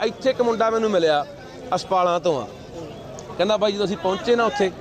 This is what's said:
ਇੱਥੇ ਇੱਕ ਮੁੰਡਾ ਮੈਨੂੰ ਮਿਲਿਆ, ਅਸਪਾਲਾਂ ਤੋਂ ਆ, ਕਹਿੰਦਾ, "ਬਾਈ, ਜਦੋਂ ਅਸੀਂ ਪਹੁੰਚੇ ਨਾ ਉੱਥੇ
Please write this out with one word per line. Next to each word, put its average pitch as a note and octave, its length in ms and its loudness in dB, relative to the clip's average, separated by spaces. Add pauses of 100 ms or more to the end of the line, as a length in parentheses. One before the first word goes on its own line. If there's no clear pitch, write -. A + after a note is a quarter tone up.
ਇੱਥੇ A#3 260 0
ਇੱਕ B3+ 120 0
ਮੁੰਡਾ A3+ 280 2
ਮੈਨੂੰ A3+ 200 2
ਮਿਲਿਆ, D#3+ 360 4 (480)
ਅਸਪਾਲਾਂ F3+ 460 2
ਤੋਂ D#3 220 2
ਆ, G2+ 40 -8 (920)
ਕਹਿੰਦਾ, G#3 200 2
"ਬਾਈ, G#3 160 2
ਜਦੋਂ G3+ 140 0
ਅਸੀਂ F#3+ 100 -2
ਪਹੁੰਚੇ G3 400 2
ਨਾ A#3 80 4
ਉੱਥੇ G3+ 260 2 (100)